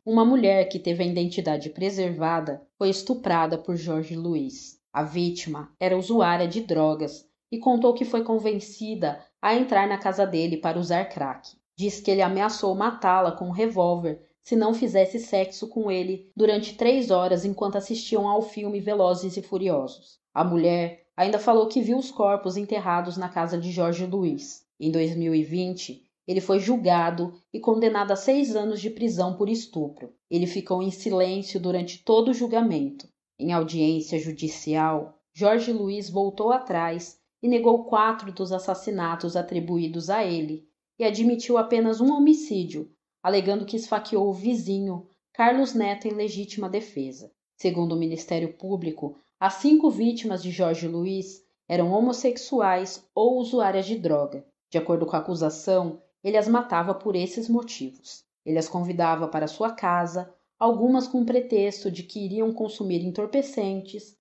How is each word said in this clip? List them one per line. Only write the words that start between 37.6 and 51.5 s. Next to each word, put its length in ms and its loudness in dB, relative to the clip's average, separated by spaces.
quatro 480 0
dos 200 -6
assassinatos 840 -4
atribuídos 720 -4
a 160 0
ele 400 -4
e 60 0
admitiu 540 2
apenas 420 2
um 120 6
homicídio, 760 2
alegando 440 2
que 100 -6
esfaqueou 520 -2
o 40 0
vizinho, 760 -4
Carlos 400 4
Neto, 340 -2
em 40 -2
legítima 580 -6
defesa. 600 -8
Segundo 360 0
o 60 -2
Ministério 560 -4
Público, 640 -6
as 160 0
cinco 360 6
vítimas 520 0
de 80 -6
Jorge 380 0
Luiz 540 -6